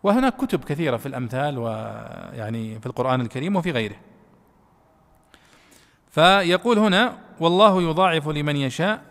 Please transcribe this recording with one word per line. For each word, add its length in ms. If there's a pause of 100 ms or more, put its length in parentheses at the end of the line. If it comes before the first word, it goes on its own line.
وهناك 340
كتب 260
كثيرة 340
في 80
الأمثال 520
ويعني 1200
في 60
القرآن 360
الكريم 340
وفي 160
غيره. 240 (2250)
فيقول 720
هنا: 380 (220)
"والله 420
يضاعف 460
لمن 280
يشاء" 560